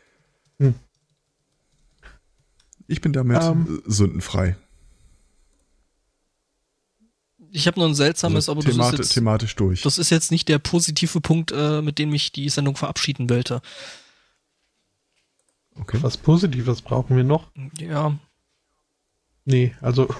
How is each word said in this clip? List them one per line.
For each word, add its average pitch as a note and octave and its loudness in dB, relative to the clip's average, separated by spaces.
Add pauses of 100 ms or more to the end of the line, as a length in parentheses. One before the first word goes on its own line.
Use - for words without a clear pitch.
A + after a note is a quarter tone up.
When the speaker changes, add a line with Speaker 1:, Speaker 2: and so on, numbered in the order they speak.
(580)
Speaker 1:
Hm. C3+ 4 (2000)
Speaker 2:
Ich - -4
bin D3+ 0
damit, B2 2
Speaker 1:
Ähm. E3 0
Speaker 2:
äh, G#2 -6
sündenfrei. F#2 0 (3000)
Speaker 3:
Ich D3+ 0
hab F3 0
noch F3 2
ein D#3 2
seltsames, D3+ 2
Speaker 2:
Also D#3 -2
Speaker 3:
aber D3 -4
das D3 4
ist A#2+ 4
Speaker 2:
themati-, B2 2
Speaker 3:
jetzt, C3 -2
Speaker 2:
thematisch A2 0
durch. F#2 0
Speaker 3:
das - 0
ist E3 0
jetzt D#3+ 2
nicht E3 0
der D3+ 4
positive E3+ -2
Punkt, E3 0
äh, D3+ 0
mit D3+ -2
dem D3+ 0
ich - -2
die C#3+ -6
Sendung C#3 -2
verabschieden C#3 -4
wollte. A#2+ 0 (2250)
Speaker 2:
Okay. - -4
Speaker 1:
Was B2 -4
Positives C3+ 2
brauchen B2+ 0
wir B2+ 4
noch? - 0 (280)
Speaker 3:
Ja. D3+ -4 (1300)
Speaker 1:
Nee, B2+ 2
also B2+ 2 (120)